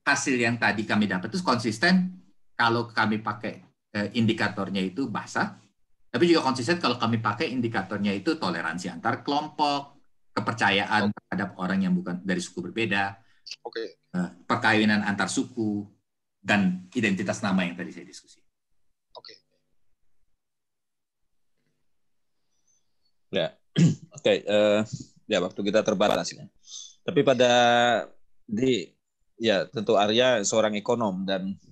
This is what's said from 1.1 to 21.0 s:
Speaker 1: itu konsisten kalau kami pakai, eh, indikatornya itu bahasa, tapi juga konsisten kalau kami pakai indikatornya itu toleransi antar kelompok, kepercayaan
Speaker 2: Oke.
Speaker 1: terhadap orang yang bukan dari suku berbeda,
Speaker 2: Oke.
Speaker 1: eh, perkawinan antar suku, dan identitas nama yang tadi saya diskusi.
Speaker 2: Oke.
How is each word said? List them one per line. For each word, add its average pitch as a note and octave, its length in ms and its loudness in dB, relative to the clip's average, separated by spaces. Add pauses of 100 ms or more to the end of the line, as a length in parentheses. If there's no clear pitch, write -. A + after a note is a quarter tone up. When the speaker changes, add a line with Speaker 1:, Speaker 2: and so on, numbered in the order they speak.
Speaker 1:
itu F#3 80 -4
konsisten F3 800 0 (320)
kalau A#2 340 0
kami A2 320 0
pakai, G#2+ 460 -10 (260)
eh, G#2 220 -4
indikatornya G2+ 680 0
itu F#2+ 300 -4
bahasa, - 480 -6 (500)
tapi E3+ 220 2
juga D#3+ 160 4
konsisten B2+ 320 0
kalau B2 180 0
kami A#2 240 0
pakai A2+ 300 0
indikatornya G#2 640 -2
itu G2 240 -2
toleransi E2+ 500 -4
antar E2+ 320 -4
kelompok, D3 760 -2 (340)
kepercayaan G#2 760 0
Speaker 2:
Oke. G#2 80 -4
Speaker 1:
terhadap F#2+ 400 -6
orang F#2 240 0
yang F#2 100 2
bukan F2+ 300 -2
dari F2+ 180 -2
suku - 220 -10
berbeda, G2+ 560 -4 (440)
Speaker 2:
Oke. A2+ 220 -10 (300)
Speaker 1:
eh, F2 160 -4 (160)
perkawinan A2 560 4
antar G2+ 260 -2
suku, G#2+ 560 -4 (540)
dan F#2+ 560 0
identitas G#2 480 -2
nama F#2+ 240 0
yang E2+ 80 -6
tadi E2 160 -10
saya - 160 -16
diskusi. - 320 -20 (760)
Speaker 2:
Oke. - 220 -20 (4000)